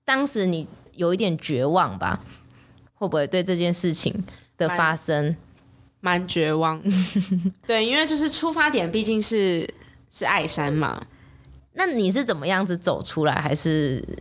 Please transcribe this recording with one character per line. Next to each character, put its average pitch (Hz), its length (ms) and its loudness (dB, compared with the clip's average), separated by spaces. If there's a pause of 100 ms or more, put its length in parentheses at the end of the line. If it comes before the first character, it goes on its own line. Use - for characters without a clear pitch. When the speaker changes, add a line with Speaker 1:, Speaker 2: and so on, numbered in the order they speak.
Speaker 1:
当 269 220 2
时 220 180 0
你 170 220 0 (260)
有 175 220 0
一 - 20 -2
点 185 220 0
绝 127 260 0
望 147 340 2
吧？ - 240 -4 (680)
会 196 160 -6
不 160 80 -2
会 143 100 2
对 180 160 0
这 180 140 0
件 175 160 2
事 175 220 0
情 - 200 -2 (440)
的 160 100 0
发 165 260 2
生？ 156 400 0 (680)
Speaker 2:
蛮- 180 200 0
蛮 180 80 -8
绝 156 240 0
望。 160 260 0 (460)
Speaker 1:
<laughs> 185 420 -2
Speaker 2:
对， 226 200 2
因 254 100 0
为 320 100 2
就 302 80 0
是 294 140 2
出 320 240 0
发 311 160 2
点 180 240 0
毕 220 100 0
竟 214 180 2
是， 196 460 2 (440)
是 - 160 -4
爱 175 200 2
山 147 240 0
嘛。 151 300 -2 (800)
Speaker 1:
那 370 60 2
你 233 260 0
是 254 140 0
怎 233 100 -2
么 143 120 -6
样 190 180 0
子 180 100 -2
走 170 280 -2
出 156 240 -2
来， 147 80 2
还 156 200 0
是 147 480 0 (180)